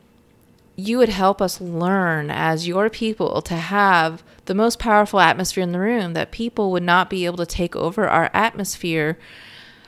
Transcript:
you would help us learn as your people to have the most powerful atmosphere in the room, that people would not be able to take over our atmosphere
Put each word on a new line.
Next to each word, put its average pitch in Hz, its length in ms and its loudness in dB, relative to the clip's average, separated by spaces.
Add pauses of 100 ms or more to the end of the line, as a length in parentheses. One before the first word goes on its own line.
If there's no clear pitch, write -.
(760)
you 214 240 -4
would 233 120 4
help 196 300 0
us 185 200 -2
learn 170 680 -2
as 160 380 -2
your 190 240 0
people 220 520 -2
to - 120 -6
have 170 680 2 (220)
the 185 80 -4
most 220 260 0
powerful 208 400 4
atmosphere 170 420 2
in 175 80 -2
the 175 80 -2
room, 196 360 -2
that 160 180 -4
people 220 400 -4
would 180 100 0
not 175 260 4
be 185 160 -4
able 175 120 -4
to 170 100 -4
take 175 300 -4
over 180 320 0
our 165 260 2
atmosphere 175 840 -2 (720)